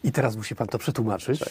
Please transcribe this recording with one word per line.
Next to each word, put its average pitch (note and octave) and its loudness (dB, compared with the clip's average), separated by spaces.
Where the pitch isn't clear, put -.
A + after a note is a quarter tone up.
I C3+ 2
teraz B2+ 2
musi A2 -6
pan A2+ -2
to A#2 -2
przetłumaczyć. A#2 0